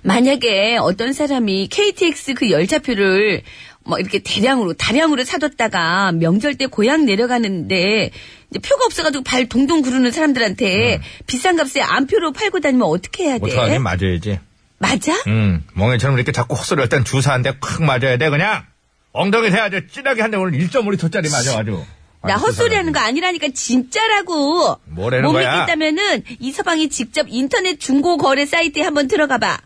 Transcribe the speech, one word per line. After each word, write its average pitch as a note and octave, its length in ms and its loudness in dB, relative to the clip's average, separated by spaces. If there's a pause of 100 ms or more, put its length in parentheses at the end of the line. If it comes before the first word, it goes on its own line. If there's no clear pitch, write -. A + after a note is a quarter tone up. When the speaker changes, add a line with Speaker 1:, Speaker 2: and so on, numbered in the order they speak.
Speaker 1:
만약에 A#3 760 2
어떤 G3+ 360 0
사람이 A3+ 560 0
케이티엑스 F#4 640 0
그 A#3+ 180 0
열차표를 G3 880 2 (440)
뭐 B2 140 -2
이렇게 F#3+ 200 -4
대량으로, A#3 540 0
다량으로 C#4+ 520 0
사뒀다가 G3 880 0
명절 F3 420 2
때 - 120 -4
고향 C#4 380 2
내려가는데 G3 1040 0 (380)
이제 - 100 -8
표가 C5+ 260 2
없어가지고 D#4 380 -2
발 B3+ 260 0
동동 C#4 320 2
구르는 B3+ 300 2
사람들한테 A#3+ 840 0
Speaker 2:
음. - 40 -6 (260)
Speaker 1:
비싼 E4+ 300 0
값에 C#4 240 0
암표로 C#4 500 0
팔고 G4 300 -2
다니면 B3+ 260 2
어떻게 F3+ 380 -2
해야 C4 140 0
돼? - 120 -2
Speaker 2:
어떡하긴 B2+ 300 2
맞아야지. F#2 580 -2 (380)
Speaker 1:
맞아? B3+ 360 0 (140)
Speaker 2:
응. G2+ 360 2 (100)
멍해처럼 B2 440 0
이렇게 A#2+ 140 0
자꾸 - 240 -2
헛소리할 C3+ 340 0
땐 C#3+ 160 2
주사 C#3 280 0
한 B2 100 0
대 C3+ 160 -2
콱 - 240 -4
맞아야 C3 340 2
돼, D#3 120 2
그냥. D#3 340 -2 (500)
엉덩이 G3+ 360 2
대야지. G3 420 0
찐하게 C4 300 -2
한 A3 100 0
대 G#3 60 -2
오늘 F#3 220 0
일점오 G3+ 320 0
리터 E3 180 0
짜리 E3 200 -2
맞아가지고. A2 560 -2 (400)
Speaker 1:
나 G3 100 0
Speaker 2:
아, - 20 0
Speaker 1:
헛소리하는 G#4 560 0
Speaker 2:
죄송합니다. D4 80 0
Speaker 1:
거 A3 40 2
아니라니까, D#4 480 -2
진짜라고. D#4+ 1300 0
Speaker 2:
뭐라는 A#2+ 400 -2
Speaker 1:
못 D4+ 80 2
Speaker 2:
거야? - 260 2
Speaker 1:
믿겠다면은 D#4 640 0 (160)
이서방이 D#4 500 -2
직접 - 400 -4
인터넷 D4+ 520 -2
중고 D4 360 2
거래 C#4 280 2
사이트에 E4 360 -2
한번 D4 280 0
들어가 C#4+ 280 2
봐. G3+ 280 -2